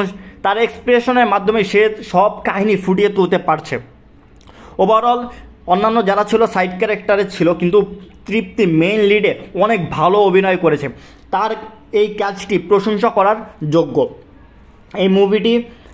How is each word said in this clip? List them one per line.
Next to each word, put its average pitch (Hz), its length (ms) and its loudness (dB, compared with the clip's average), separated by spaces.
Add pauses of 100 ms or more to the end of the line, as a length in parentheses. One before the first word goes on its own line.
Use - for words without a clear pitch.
(440)
তার 202 220 0
এক্সপ্রেশনের 240 680 0
মাধ্যমে 202 280 0 (100)
সে 202 100 4 (320)
সব 196 180 4 (160)
কাহিনী 202 360 0
ফুটিয়ে 190 340 2
তুলতে 180 200 2 (100)
পারছে। 156 280 -2 (1080)
Overall 226 380 2 (520)
অন্যান্য 220 240 2 (120)
যারা 202 220 2
ছিল 226 100 2 (140)
side 185 240 0
ক্যারেক্টারে 202 460 0 (100)
ছিল, 165 120 0 (140)
কিন্তু 180 180 4 (460)
তৃপ্তি 208 380 -2 (180)
main 208 200 0 (100)
লিডে 202 200 2 (320)
অনেক 220 160 0 (180)
ভালো 180 200 2 (120)
অভিনয় 185 340 2
করেছে, 147 240 0 (460)
তার 214 180 -2 (400)
এই 208 160 2 (140)
কাজটি 196 340 -6 (140)
প্রশংসা 208 480 0
করার 202 200 2 (380)
যোগ্য। 147 220 0 (1040)
এই 190 140 2
মুভিটি 202 360 2 (400)